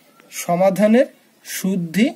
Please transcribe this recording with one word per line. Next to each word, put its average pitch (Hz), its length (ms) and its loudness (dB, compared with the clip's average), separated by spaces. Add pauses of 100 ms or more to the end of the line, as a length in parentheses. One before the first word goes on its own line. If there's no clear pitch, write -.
(320)
"সমাধানের 196 760 2 (380)
শুদ্ধি 185 720 -2